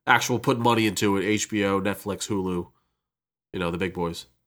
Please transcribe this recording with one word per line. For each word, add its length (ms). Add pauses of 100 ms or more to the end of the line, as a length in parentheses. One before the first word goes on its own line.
actual 320
put 200
money 280
into 320
it, 80
H 240
B 160
O, 160
Netflix, 460
Hulu, 380 (840)
you 80
know, 100
the 80
big 140
boys. 320 (220)